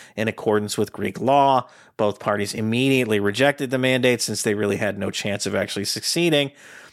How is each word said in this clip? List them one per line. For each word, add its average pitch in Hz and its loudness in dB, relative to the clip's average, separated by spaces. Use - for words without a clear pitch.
in 110 -2
accordance 104 0
with 107 -2
Greek - -6
law. 135 4
Both 104 0
parties 101 -2
immediately 117 2
rejected 127 0
the 131 0
mandate 127 2
since 107 -4
they 107 0
really 101 0
had 101 -4
no 98 -4
chance 101 -6
of 98 -4
actually 101 -4
succeeding, 147 0